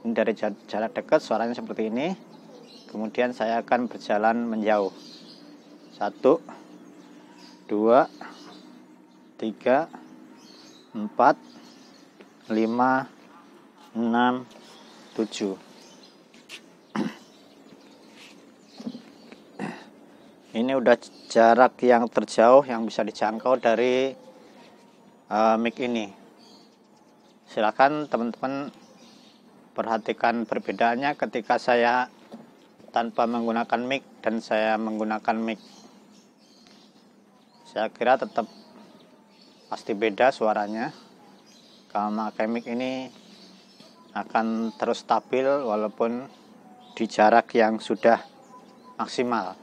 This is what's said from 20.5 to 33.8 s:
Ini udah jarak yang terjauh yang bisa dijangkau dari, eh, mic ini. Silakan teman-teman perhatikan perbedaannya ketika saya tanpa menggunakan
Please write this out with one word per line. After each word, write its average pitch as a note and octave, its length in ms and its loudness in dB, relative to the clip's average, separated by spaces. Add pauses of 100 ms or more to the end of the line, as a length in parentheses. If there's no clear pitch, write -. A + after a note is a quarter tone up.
Ini B2+ 240 -2
udah A#2+ 160 6 (320)
jarak A#2 560 6
yang A#2+ 240 6
terjauh A#2+ 560 6
yang A2+ 240 -6
bisa G#2+ 160 -4
dijangkau A2+ 560 -2
dari, B2+ 560 0 (1120)
eh, A2 320 4
mic A#2 160 -4
ini. A#2 320 -4 (1400)
Silakan C#3 560 0
teman-teman C3 640 -6 (1040)
perhatikan A2+ 720 -2
perbedaannya A#2+ 720 -2
ketika A#2+ 400 -2
saya B2 480 2 (880)
tanpa A#2 320 -2
menggunakan A#2 560 -2